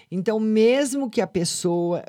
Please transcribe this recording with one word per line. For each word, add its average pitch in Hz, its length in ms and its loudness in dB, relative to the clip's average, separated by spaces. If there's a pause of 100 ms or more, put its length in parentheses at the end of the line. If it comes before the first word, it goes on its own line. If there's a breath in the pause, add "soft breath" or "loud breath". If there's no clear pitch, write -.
(120)
Então, 190 260 -2
mesmo 233 720 2
que 226 120 -2
a 185 60 0
pessoa 175 800 -2